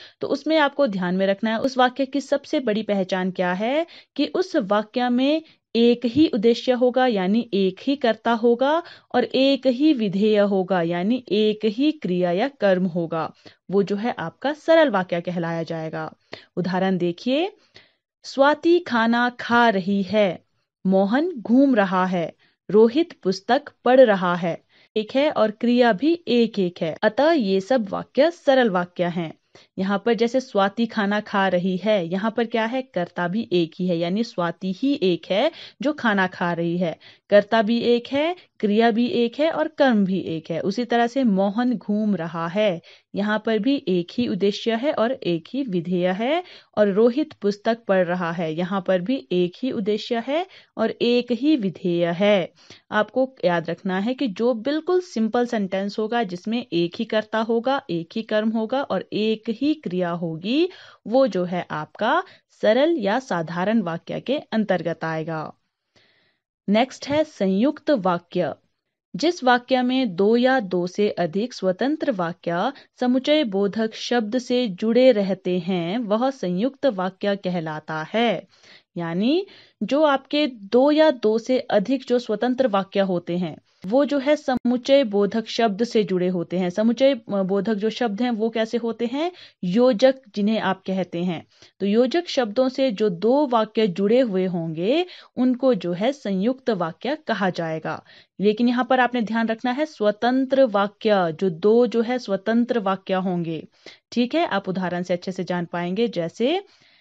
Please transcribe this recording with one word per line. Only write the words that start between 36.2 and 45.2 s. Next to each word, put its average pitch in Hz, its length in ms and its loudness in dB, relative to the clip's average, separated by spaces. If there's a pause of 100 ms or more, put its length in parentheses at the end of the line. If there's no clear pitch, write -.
खा 175 260 -4
रही 170 240 -2
है, 170 220 -4 (300)
कर्ता 208 320 4
भी 233 180 0
एक 240 280 0
है, 302 280 -2 (240)
क्रिया 220 320 2
भी 240 160 2
एक 233 320 -2
है 311 120 2
और 311 160 -2
कर्म 247 380 2
भी 185 140 -2
एक 160 300 -8
है। 160 100 -4
उसी 202 260 -4
तरह 233 220 2
से 262 160 -2
मोहन 208 500 0
घूम 208 420 -2
रहा 165 320 -6
है, 185 340 -2 (340)
यहाँ 214 300 -2
पर 220 140 0
भी 269 280 0
एक 175 200 0 (100)
ही 240 100 0
उद्देश्य 208 480 -2
है 277 180 -2
और 220 180 0
एक 170 420 -4